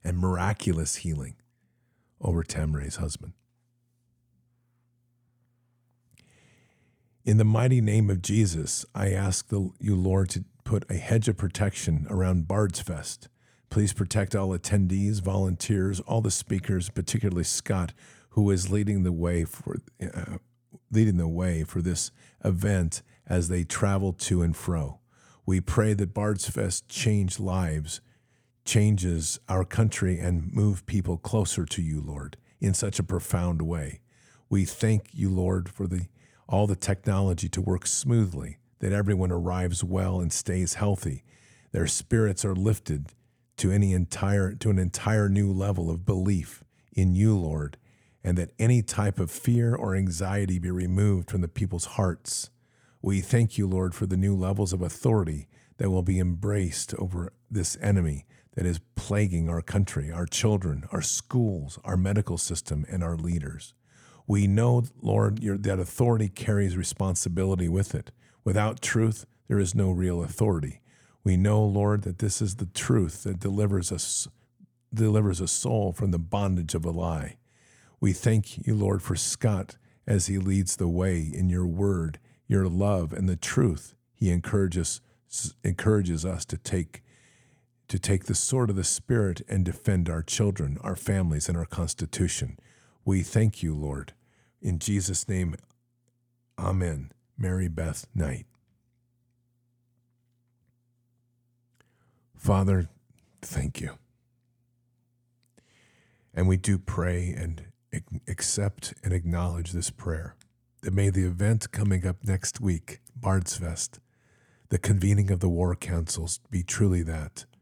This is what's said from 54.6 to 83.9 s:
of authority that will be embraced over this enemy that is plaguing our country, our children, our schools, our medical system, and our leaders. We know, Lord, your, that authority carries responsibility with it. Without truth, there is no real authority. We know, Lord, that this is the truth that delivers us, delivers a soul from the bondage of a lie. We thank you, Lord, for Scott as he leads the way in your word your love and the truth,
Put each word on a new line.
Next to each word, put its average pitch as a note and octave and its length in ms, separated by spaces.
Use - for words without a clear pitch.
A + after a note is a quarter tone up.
of F2+ 80
authority E2+ 640
that F#2 120
will F#2 140
be F#2 160
embraced F2+ 760
over F2+ 360
this F#2 320
enemy F2 440
that F2 100
is E2+ 160
plaguing F2+ 540
our E2+ 120
country, D#2+ 500
our E2+ 140
children, F2+ 640
our - 100
schools, G2 840
our F#2+ 100
medical F#2+ 420
system, D2+ 520
and F#2 120
our E2+ 140
leaders. D#2+ 580
We G2+ 200
know, A#2 360
Lord, G#2+ 400
your, G2+ 180
that G2 200
authority A2 480
carries G2 480
responsibility F#2 920
with F#2+ 260
it. - 160
Without G#2+ 380
truth, A2 440
there G2+ 120
is F2+ 140
no G2 180
real F2+ 300
authority. E2 600
We F#2 140
know, G#2 260
Lord, G2+ 380
that F#2+ 180
this G#2 220
is G2+ 140
the G2 100
truth F#2 580
that F#2+ 160
delivers G2 540
us, - 340
delivers G#2+ 460
a F#2 80
soul G2+ 460
from F2+ 180
the E2+ 80
bondage F2+ 560
of E2 80
a E2+ 80
lie. E2 460
We G2+ 100
thank G#2+ 560
you, A2+ 80
Lord, G2 260
for - 140
Scott - 600
as G2+ 220
he G2 100
leads G2 380
the F2 140
way F2+ 320
in D#2+ 280
your F2+ 160
word F2 540
your F#2+ 180
love F2+ 460
and G2 160
the F2 80
truth, - 580